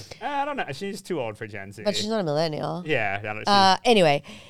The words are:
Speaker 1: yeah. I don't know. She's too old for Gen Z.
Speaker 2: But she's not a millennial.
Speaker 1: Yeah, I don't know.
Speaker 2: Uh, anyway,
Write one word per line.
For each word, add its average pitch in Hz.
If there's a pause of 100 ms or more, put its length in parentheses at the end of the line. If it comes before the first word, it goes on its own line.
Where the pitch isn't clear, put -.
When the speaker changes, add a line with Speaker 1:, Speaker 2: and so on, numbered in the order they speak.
(200)
Speaker 1:
yeah. 285
I -
don't 285
know. 208
She's 196
too 170
old 110
for 113
Gen 101
Z. 107
Speaker 2:
But 196
she's 208
not 220
a -
millennial. 156
Speaker 1:
Yeah, 110
I 101
don't 107
know. 110 (100)
Speaker 2:
Uh, 190
anyway, 175 (280)